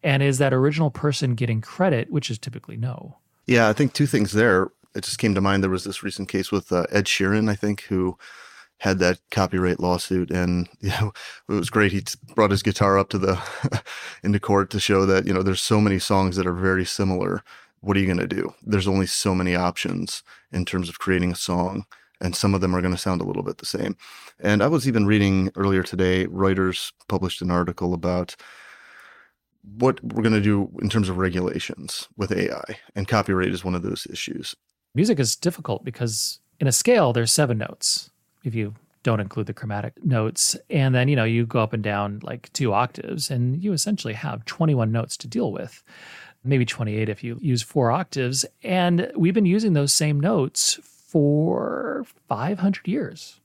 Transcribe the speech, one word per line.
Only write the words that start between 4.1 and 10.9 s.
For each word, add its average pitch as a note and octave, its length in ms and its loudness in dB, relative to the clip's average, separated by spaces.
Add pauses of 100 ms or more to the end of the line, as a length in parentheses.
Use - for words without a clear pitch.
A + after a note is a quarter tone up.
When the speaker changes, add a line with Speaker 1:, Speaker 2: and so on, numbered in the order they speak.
Speaker 2:
there. G#2 360 4 (240)
It G2+ 100 -8
just - 160 -8
came A2 160 2
to F#2+ 60 2
mind. G2 220 2
There F#2+ 60 2
was F#2 160 -2
this G2 180 -8
recent G2 240 -6
case - 240 -2
with, G2 200 -2
uh, F2 200 2
Ed G2 140 2
Sheeran, G#2+ 440 0
I G2+ 60 0
think, G#2 280 -4
who F#2 340 -2 (600)
had F#2+ 200 0
that F2+ 200 2 (120)
copyright F#2 480 2
lawsuit, F2+ 500 0
and, F2+ 460 0
<laughs> - 60 -20
you G2 80 -2
know, G#2 240 -2 (340)